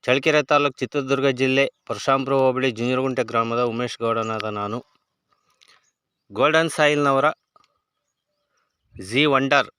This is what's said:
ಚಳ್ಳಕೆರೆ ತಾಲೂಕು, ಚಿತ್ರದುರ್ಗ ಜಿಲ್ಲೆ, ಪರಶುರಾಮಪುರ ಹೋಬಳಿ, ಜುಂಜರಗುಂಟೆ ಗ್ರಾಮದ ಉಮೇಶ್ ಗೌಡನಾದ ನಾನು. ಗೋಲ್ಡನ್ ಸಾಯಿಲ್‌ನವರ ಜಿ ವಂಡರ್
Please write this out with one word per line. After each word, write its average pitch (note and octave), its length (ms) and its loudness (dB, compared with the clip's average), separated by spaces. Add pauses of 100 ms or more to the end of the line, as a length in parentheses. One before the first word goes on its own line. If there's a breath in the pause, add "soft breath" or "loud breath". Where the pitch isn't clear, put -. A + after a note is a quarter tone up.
ಚಳ್ಳಕೆರೆ D3 400 2
ತಾಲೂಕು, D3 340 0
ಚಿತ್ರದುರ್ಗ C3+ 560 -2
ಜಿಲ್ಲೆ, C3 320 2 (180)
ಪರಶುರಾಮಪುರ C3+ 520 -2
ಹೋಬಳಿ, C3 360 2
ಜುಂಜರಗುಂಟೆ B2+ 520 -2
ಗ್ರಾಮದ A#2 400 -2
ಉಮೇಶ್ A#2+ 360 -4
ಗೌಡನಾದ A2 520 -2
ನಾನು. G#2 260 -6 (1500 soft breath)
ಗೋಲ್ಡನ್ D3+ 380 2
ಸಾಯಿಲ್‌ನವರ D3 580 2 (1700)
ಜಿ G#2 300 -2
ವಂಡರ್ C#3 540 2